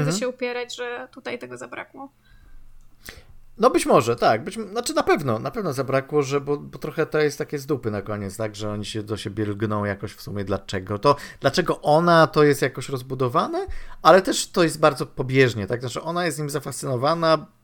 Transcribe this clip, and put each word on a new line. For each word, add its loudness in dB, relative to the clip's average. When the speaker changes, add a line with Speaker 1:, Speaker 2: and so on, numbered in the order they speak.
Speaker 1:
Mhm. -2
Speaker 2:
się -4
upierać, -8
że -10
tutaj -12
tego -14
zabrakło. -14
Speaker 1:
No 4
być 0
może, 4
tak. 2
Być -10
m-, -8
znaczy -6
na 2
pewno, 0
na -8
pewno -4
zabrakło, 0
że, -2
bo, -2
bo -14
trochę -4
to 0
jest 0
takie -6
z -12
dupy -2
na -2
koniec, -6
tak, -4
że -6
oni -6
się -6
do -6
siebie -4
lgną -2
jakoś -4
w -20
sumie -6
dlaczego. -4
To, 4
dlaczego 0
ona 6
to 4
jest 4
jakoś -2
rozbudowane, -2
ale 10
też -4
to 2
jest 0
bardzo 4
pobieżnie, 2
tak, -4
znaczy -8
ona -2
jest -4
nim -6
zafascynowana, 0